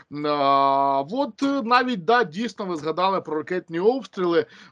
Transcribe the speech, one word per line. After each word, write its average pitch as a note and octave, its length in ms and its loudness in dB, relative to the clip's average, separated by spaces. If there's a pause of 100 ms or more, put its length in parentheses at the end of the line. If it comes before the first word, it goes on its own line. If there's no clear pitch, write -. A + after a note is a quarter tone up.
(260)
А, C#3 840 2
от, C4 320 -4
е, C#4 200 0
навіть, B3 420 0
да, A#3 200 4
дійсно, G3+ 420 -8
ви F3 100 -4
згадали E3 440 -2
про D#3 160 -6
ракетні E3 440 -6
обстріли. F#3 640 0 (260)